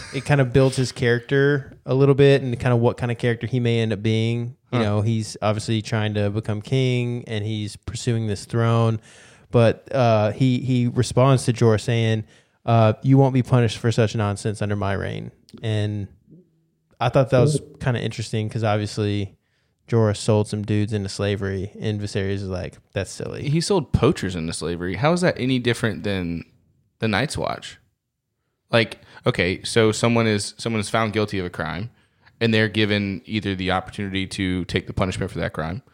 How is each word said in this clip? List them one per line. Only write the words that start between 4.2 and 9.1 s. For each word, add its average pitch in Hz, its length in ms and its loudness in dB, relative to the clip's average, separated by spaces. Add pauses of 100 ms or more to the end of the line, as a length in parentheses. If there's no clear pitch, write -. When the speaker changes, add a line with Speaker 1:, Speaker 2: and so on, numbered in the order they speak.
Speaker 1:
You 123 60 0
Speaker 2:
Huh. 117 60 2
Speaker 1:
know, 104 180 2
he's 110 400 -2
obviously 107 400 0
trying 107 320 -2
to 104 160 0
become 104 320 -4
king 123 640 -2
and 107 180 -6
he's 107 340 -6
pursuing 113 500 -4
this 101 180 -4
throne. 117 540 2 (500)